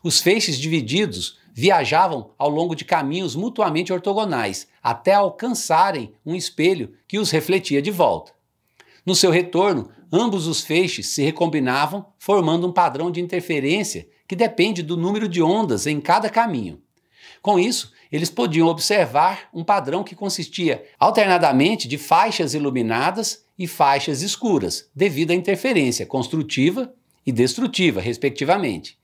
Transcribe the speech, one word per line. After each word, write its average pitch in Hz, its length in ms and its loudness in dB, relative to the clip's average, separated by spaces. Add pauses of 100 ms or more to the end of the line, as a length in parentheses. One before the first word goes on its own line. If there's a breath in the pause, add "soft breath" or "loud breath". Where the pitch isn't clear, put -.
Os - 180 0
feixes 175 380 2
divididos 147 800 -2 (160 soft breath)
viajavam 156 840 2
ao 143 120 0
longo 165 260 -2
de - 100 -10
caminhos 156 520 -2
mutuamente 185 560 -2
ortogonais, 180 720 -4 (160)
até 117 320 2
alcançarem 190 1000 0 (120)
um 160 100 -6
espelho 165 600 -2 (120)
que 202 120 -4
os 202 120 -2
refletia 156 500 0
de 170 120 -4
volta. 123 400 0 (720 soft breath)
No 185 100 0
seu 180 160 4
retorno, 175 580 2 (240 loud breath)
ambos 196 360 0
os 156 120 -4
feixes 165 480 -2
se - 140 -4
recombinavam, 151 840 0 (140)
formando 175 480 2
um 180 60 -4
padrão 170 400 0
de 170 80 -4
interferência 170 880 -4 (180 soft breath)
que 190 80 -8
depende 196 480 2
do 165 140 -4
número 202 320 -2
de 175 120 -2
ondas 165 460 2
em 151 140 -2
cada 202 280 2
caminho. 139 520 -2 (600 soft breath)
Com 202 200 2
isso, - 320 -2 (180 soft breath)
eles 160 200 -4
podiam 165 380 2
observar 165 840 0
um 165 120 -10
padrão 180 400 0
que - 100 -16
consistia 175 720 -4 (140 loud breath)
alternadamente 175 880 4
de 139 100 -6
faixas 165 560 0
iluminadas 139 880 -2 (140)
e 180 80 -6
faixas 139 560 0
escuras, 175 720 -2
devido 160 380 0
à - 20 4
interferência 180 720 0
construtiva 156 840 -2 (320)
e 135 80 -2
destrutiva, 139 680 0
respectivamente. 131 1040 -2